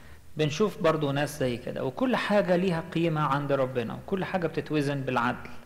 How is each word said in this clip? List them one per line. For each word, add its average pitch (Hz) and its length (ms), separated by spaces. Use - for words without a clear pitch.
بنشوف 151 420
برضو 156 320
ناس 139 300
زي 123 160
كده، - 280
وكل 233 320
حاجة 185 400
ليها 170 280
قيمة 165 260
عند 143 320
ربنا، 127 420
وكل 180 300
حاجة 175 220
بتتوزن 147 540
بالعدل 123 500